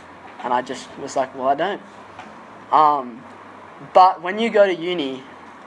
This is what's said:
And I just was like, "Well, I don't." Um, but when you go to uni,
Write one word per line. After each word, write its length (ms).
And 100
I 80
just 260
was 200
like, 180
"Well, 120
I 80
don't." 260
Um, 520
but 280
when 180
you 100
go 160
to 80
uni, 500